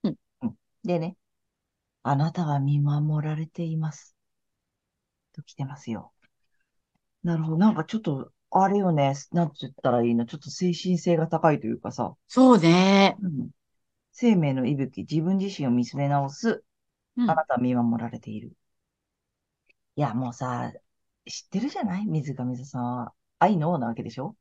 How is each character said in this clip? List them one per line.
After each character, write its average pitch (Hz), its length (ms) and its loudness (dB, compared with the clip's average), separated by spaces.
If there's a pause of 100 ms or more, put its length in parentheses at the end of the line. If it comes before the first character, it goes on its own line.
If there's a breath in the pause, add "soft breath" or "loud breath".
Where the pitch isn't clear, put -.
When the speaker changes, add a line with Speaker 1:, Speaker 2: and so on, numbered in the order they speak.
Speaker 1:
う 196 60 0
ん。 151 60 -8 (260)
Speaker 2:
う - 40 -6
ん。 - 80 -6 (300)
で 175 160 0
ね、 175 160 -6 (880)
あ 135 100 0
な 151 160 0
た 170 140 -4
は 147 160 -2
見 143 180 0
守 151 480 0
ら 151 80 -4
れ 156 120 -8
て - 180 -10
い 160 120 -6
ま 156 140 -4
す。 - 240 -20 (1200)
と 147 100 -18
来 - 120 -20
て 139 100 -8
ま 139 120 -12
す - 140 -14
よ。 - 220 -10 (1120)
な 170 120 0
る 160 60 -2
ほ 160 100 -4
ど。 160 40 -2
な 208 140 6
ん 202 40 0
か 160 80 -4
ち 220 140 -8
ょ - 20 -4
っ - 40 -4
と、 135 280 -4 (220)
あ 190 160 4
れ 202 100 2
よ 185 140 2
ね。 139 220 2 (180)
な 170 140 2
ん - 20 -4
て - 140 -12
言 120 80 -10
っ - 20 -20 (100)
た 135 80 2
ら 120 140 4
い 120 60 2
い 117 40 2
の？ 117 120 0
ち 156 100 -14
ょ - 0 -
っ - 20 -12
と - 100 -16
精 180 240 -2
神 180 240 0
性 170 200 2
が 160 100 0
高 160 260 4
い 143 60 2
と - 80 -8
い 113 60 -2
う 117 80 -8
か - 100 -10
さ。 117 240 -6 (140)
Speaker 1:
そ 254 240 8
う 220 80 8
ね。 190 600 6
Speaker 2:
う 190 60 -4
ん。 135 240 -4 (600)
生 226 240 2
命 147 160 2
の 131 120 -2
息 139 200 0
吹、 131 160 -10
自 151 200 -4
分 190 180 0
自 190 220 -6
身 143 60 -2
を 120 60 0
見 123 120 2
つ 123 120 -10
め 143 120 -2
直 143 220 0
す。 226 320 -4 (540)
Speaker 1:
う 240 80 0
ん。 220 40 2
Speaker 2:
あ 160 60 2
な 156 120 0
た 139 80 0
は 120 40 0
見 127 160 2
守 117 260 2
ら 117 100 -6
れ 117 100 -12
て - 100 -16
い 107 100 -8
る。 - 120 -18 (1400)
い 147 60 0
や、 113 120 -2
も 127 160 -4
う - 20 -14
さ、 123 400 -6 (540)
知 - 200 -14
っ - 20 -20
て 196 100 -6
る 247 100 -4
じ 381 120 -8
ゃ - 20 -4
な 190 160 -4
い？ 208 80 -4
水 151 280 -4
上 123 300 -6
さ 131 140 -12
ん 123 60 -4
は。 123 280 -6 (280)
I 190 160 4
know 160 220 0
な 117 100 -2
わ 117 60 -6
け 117 100 -10
で 117 60 -8
し - 100 -14
ょ？ 180 200 -10